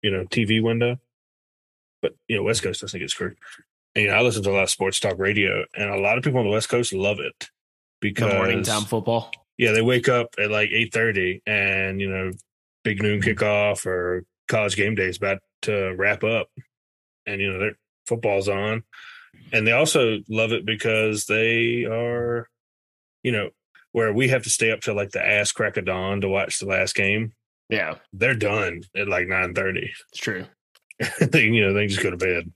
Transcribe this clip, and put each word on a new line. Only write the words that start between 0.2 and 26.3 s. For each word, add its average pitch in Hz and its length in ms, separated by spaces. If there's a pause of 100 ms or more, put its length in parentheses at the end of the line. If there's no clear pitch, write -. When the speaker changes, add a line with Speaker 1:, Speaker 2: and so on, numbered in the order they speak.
Speaker 1:
T 113 180
V 110 160
window. 117 400 (1040)
But, - 100 (140)
you - 80
know, 98 80
West 110 180
Coast 90 200
doesn't 98 180
get 80 100
screwed. - 260 (600)
And, 107 80
you 101 80
know, 101 60
I 110 40
listen 110 220
to 98 80
a - 20
lot 98 80
of 92 80
sports 95 300
talk 95 180
radio, 98 560
and 101 160
a 101 80
lot 101 220
of 131 40
people 131 160
on 113 60
the 101 60
West 110 180
Coast 120 240
love 98 260
it - 300 (520)
Speaker 2:
The 101 200
morning 98 380
Speaker 1:
because 95 80
Speaker 2:
time 107 200
football. 113 440 (260)
Speaker 1:
Yeah, 117 140
they 110 100
wake 120 260
up - 300
at, 104 140
like, 107 200
eight 113 220
thirty 98 540
and, 98 520
you 98 80
know, 95 220 (540)
big 101 180
noon 104 180
Speaker 2:
Mm-hmm. 113 100 (140)
Speaker 1:
kickoff 104 440
or 90 360 (240)
college 104 280
game 104 180
day 101 120
is 90 120
about 98 220 (240)
to 95 340
wrap 98 260
up. 110 260 (760)
And, 101 160
you 98 100
know, 92 60
their 104 180 (300)
football's 104 420
on. 104 360 (680)
And 110 140
they 113 60
also 127 480 (100)
love 110 220
it 117 120
because 110 600
they 117 600
are, 120 640 (760)
you 127 80
know, 104 180 (440)
where 110 200
we 127 140
have 127 160
to 117 80
stay 113 180
up 110 120
till, 107 140
like, 101 140
the - 180
ass 104 240
crack 107 260
of 98 80
dawn 95 360
to 98 80
watch - 300